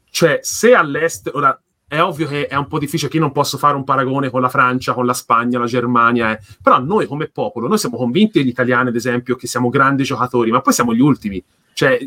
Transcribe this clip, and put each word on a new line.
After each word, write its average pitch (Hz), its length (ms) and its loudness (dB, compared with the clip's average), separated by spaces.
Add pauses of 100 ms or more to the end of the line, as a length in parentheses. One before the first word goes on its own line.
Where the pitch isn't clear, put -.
(120)
cioè, 147 320 2
se 240 320 4
all'est-, 160 580 -2
ora, 139 260 0 (260)
è 151 160 -4
ovvio 160 240 -2
che 143 220 -4
è 135 80 -8
un 143 120 0
po' 156 120 -4
difficile, 151 280 -4
che 160 100 -4
io 160 40 2
non 147 100 0
posso 139 280 -2
fare 143 160 2
un 139 80 -6
paragone 135 480 -2
con 127 100 -2
la 127 80 0
Francia, 127 440 0
con 120 120 -2
la 123 80 0
Spagna, 120 460 -2
la 120 80 -2
Germania, 117 640 2
eh. 110 80 -6 (200)
Però 226 200 4
noi 160 260 -2
come 147 220 -8
popolo, 117 400 -6
noi 214 100 2
siamo 120 200 -4
convinti 151 420 2
degli 135 80 2
italiani, 123 420 0
ad 117 60 -4
esempio, 123 400 -2
che 123 100 -14
siamo 123 240 -2
grandi 135 340 2
giocatori, 120 460 0
ma 120 120 2
poi - 120 2
siamo 123 220 0
gli 117 60 2
ultimi. 113 420 0 (300)
Cioè, 131 340 2